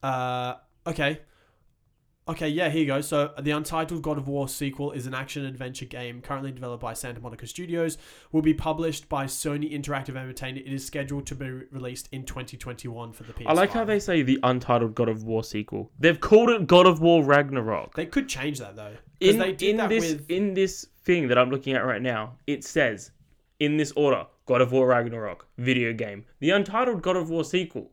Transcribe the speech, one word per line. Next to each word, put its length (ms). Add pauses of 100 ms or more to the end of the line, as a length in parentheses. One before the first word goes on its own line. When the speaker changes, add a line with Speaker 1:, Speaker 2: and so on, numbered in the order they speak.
Speaker 1:
Uh, 520 (300)
okay. 360 (1080)
Okay, 200
yeah, 180
here 140
you 60
go. 120
So, 400
the 120
Untitled 500
God 160
of 100
War 220
sequel 420
is 160
an 60
action-adventure 720
game 360
currently 300
developed 300
by 120
Santa 280
Monica 260
Studios. 500 (360)
Will 80
be 120
published 540
by 200
Sony 440
Interactive 460
Entertainment. 500
It 60
is 120
scheduled 420
to 80
be 140
re-, 220
released 400
in 140
twenty 320
twenty-one 560
for 100
the 80
P 120
S 40
five. 100
Speaker 2:
I 40
like 100
how 140
they 140
say 240
the 200
Untitled 500
God 140
of 160
War 180
sequel. 480 (100)
They've 200
called 300
it 180
God 180
of 140
War 240
Ragnarok. 720
Speaker 1:
They 100
could 220
change 320
that, 160
though. 220 (240)
'Cause 140
Speaker 2:
In, 40
Speaker 1:
they 140
did 160
Speaker 2:
in 80
Speaker 1:
that 120
Speaker 2:
this, 220
Speaker 1:
with 180
Speaker 2:
in 240
this 320 (200)
thing 240
that 80
I'm 120
looking 260
at 100
right 160
now, 340 (100)
it 200
says, 460 (500)
in 160
this 180
order, 320 (180)
God 140
of 140
War 140
Ragnarok, 600 (100)
video 360
game, 320 (140)
the 100
Untitled 520
God 140
of 140
War 160
sequel. 480